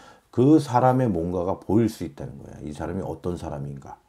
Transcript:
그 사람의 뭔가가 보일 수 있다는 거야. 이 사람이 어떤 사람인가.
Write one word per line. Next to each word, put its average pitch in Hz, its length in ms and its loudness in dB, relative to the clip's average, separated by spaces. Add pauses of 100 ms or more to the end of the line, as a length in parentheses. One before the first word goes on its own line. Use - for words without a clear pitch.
(300)
그 143 300 6
사람의 127 500 2
뭔가가 87 500 -2
보일 110 280 2
수 - 160 -6
있다는 71 340 -12
거야. - 240 -18
이 73 100 -10
사람이 82 320 -8
어떤 - 340 -6
사람인가. 71 580 -12 (120)